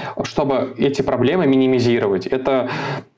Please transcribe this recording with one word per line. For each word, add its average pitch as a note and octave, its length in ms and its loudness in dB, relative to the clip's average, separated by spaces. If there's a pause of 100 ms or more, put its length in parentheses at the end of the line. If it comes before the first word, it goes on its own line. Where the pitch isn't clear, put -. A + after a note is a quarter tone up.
(240)
чтобы C3 540 -2
эти C#3 240 0
проблемы C3 440 0
минимизировать. A#2+ 800 2
Это C3 440 0 (480)